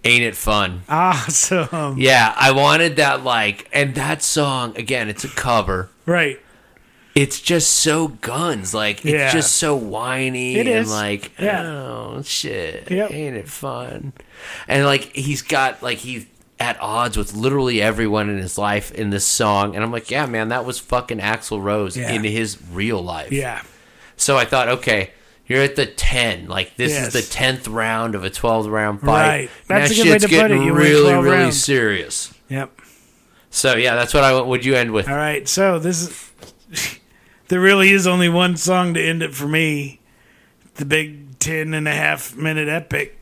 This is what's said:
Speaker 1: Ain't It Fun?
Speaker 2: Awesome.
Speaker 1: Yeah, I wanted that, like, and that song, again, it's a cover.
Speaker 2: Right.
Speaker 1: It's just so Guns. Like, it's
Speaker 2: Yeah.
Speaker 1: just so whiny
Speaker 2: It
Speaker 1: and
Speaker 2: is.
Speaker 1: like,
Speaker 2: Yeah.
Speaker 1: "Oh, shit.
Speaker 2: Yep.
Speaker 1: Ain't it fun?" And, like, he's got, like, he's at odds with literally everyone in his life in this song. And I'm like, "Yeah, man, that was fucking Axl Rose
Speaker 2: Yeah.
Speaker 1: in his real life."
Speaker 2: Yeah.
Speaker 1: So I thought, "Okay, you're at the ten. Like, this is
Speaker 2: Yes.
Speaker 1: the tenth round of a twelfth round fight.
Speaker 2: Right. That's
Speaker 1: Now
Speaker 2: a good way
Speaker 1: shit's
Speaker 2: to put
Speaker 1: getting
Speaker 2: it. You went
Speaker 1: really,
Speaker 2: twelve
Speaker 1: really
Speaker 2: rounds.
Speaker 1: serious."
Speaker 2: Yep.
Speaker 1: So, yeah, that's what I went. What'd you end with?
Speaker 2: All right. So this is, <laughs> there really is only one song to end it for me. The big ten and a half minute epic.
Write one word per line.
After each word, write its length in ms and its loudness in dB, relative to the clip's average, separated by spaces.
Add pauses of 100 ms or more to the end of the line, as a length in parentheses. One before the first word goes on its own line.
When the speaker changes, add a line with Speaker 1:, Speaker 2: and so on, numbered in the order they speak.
Speaker 1:
Ain't 200 4
It 120 -2
Fun? 520 -2
Speaker 2:
Awesome. 1080 0
Speaker 1:
Yeah, 400 6
I 140 6
wanted 460 4
that, 260 2
like, 500 -2
and 220 0
that 260 -4
song, 560 -2
again, 320 -4
it's 140 -10
a 60 -10
cover. 600 -2 (160)
Speaker 2:
Right. 340 0 (760)
Speaker 1:
It's 240 2
just 320 2
so 380 2
Guns. 640 -6
Like, 300 -2
it's 100 0
Speaker 2:
Yeah. 180 0
Speaker 1:
just 220 2
so 220 2
whiny 840 -4
Speaker 2:
It 100 2
Speaker 1:
and 80 2 (100)
Speaker 2:
is. 60 -4
Speaker 1:
like, 480 -4
Speaker 2:
Yeah. 240 -2
Speaker 1:
"Oh, 600 -10
shit. 680 -8
Speaker 2:
Yep. 200 -2
Speaker 1:
Ain't 260 -8
it 120 -12
fun?" 640 -10 (540)
And, 180 2
like, 300 0
he's 260 -4
got, 400 0
like, 180 -4
he's 280 -12 (320)
at 200 -2
odds 380 -2
with 160 -4
literally 480 0
everyone 480 0
in 80 -4
his 220 -6
life 320 -2
in 180 -4
this 160 -2
song. 500 2
And 80 -2
I'm 80 -4
like, 200 -8
"Yeah, 160 -2
man, 220 -4
that 160 -4
was 120 -8
fucking 420 -4
Axl 440 -4
Rose 340 -2
Speaker 2:
Yeah. 140 -6
Speaker 1:
in 120 -2
his 340 -4 (140)
real 320 -2
life." 280 -8
Speaker 2:
Yeah. 300 -6 (560)
Speaker 1:
So 200 2
I 80 4
thought, 240 0
"Okay, 420 -2 (360)
you're 140 2
at 140 0
the 100 2
ten. 640 0
Like, 300 -4
this 160 0
is 40 -2
Speaker 2:
Yes. 160 -4
Speaker 1:
the 80 2
tenth 460 -2
round 480 -2
of 80 -6
a 60 -4
twelfth 400 0
round 320 -2
fight. 60 0 (200)
Speaker 2:
Right. 220 -2 (180)
That's 220 4
Speaker 1:
Now 40 2
Speaker 2:
a 40 2
good 80 4
way 80 8
Speaker 1:
shit's 100 6
Speaker 2:
to 60 2
put 60 6
Speaker 1:
getting 260 6
Speaker 2:
it. 40 2
You 80 2
went 120 6
Speaker 1:
really, 260 8
Speaker 2:
twelve 140 4
Speaker 1:
really 120 4
Speaker 2:
rounds. 260 2
Speaker 1:
serious." 720 -2 (160)
Speaker 2:
Yep. 220 -8 (800)
Speaker 1:
So, 240 2
yeah, 200 2
that's 180 0
what 100 6
I 100 6
went. 140 2
What'd 180 -2
you 100 2
end 160 2
with? 180 0
Speaker 2:
All 60 -2
right. 340 -4
So 300 2
this 220 -2
is, 180 -10 (520)
<laughs> 280 -8 (500)
there 100 0
really 320 6
is 160 4
only 220 4
one 260 2
song 380 0
to 100 0
end 180 -2
it 140 -6
for 120 -6
me. 520 -2 (760)
The 100 -6
big 540 -2
ten 340 -2
and 140 -2
a 60 0
half 420 -2
minute 340 -2
epic. 520 -4